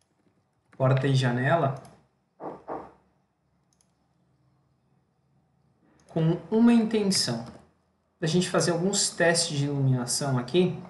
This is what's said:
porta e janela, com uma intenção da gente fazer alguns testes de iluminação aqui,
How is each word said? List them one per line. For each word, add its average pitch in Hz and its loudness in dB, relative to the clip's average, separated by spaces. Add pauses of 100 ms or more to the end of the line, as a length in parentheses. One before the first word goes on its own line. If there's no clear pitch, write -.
(760)
porta 131 2
e 139 2
janela, 131 0 (4000)
com 165 0 (120)
uma 233 6
intenção 208 0 (760)
da 175 -4
gente 180 0
fazer 175 0
alguns 185 -2
testes 165 0
de 143 0
iluminação 135 -2
aqui, 175 0